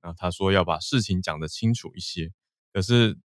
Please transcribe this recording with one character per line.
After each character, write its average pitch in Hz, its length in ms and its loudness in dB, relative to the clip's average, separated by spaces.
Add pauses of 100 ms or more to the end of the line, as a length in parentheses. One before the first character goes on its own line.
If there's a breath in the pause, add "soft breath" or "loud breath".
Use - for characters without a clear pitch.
然 87 100 -10
后 85 80 -14
他 90 100 -2
说 95 220 0
要 95 100 6
把 82 160 0
事 123 240 0
情 92 200 0
讲 78 180 -4
得 80 80 -6
清 113 260 0
楚 87 220 -4
一 87 60 -12
些。 82 280 -6 (440)
可 98 80 0
是 113 360 4 (120)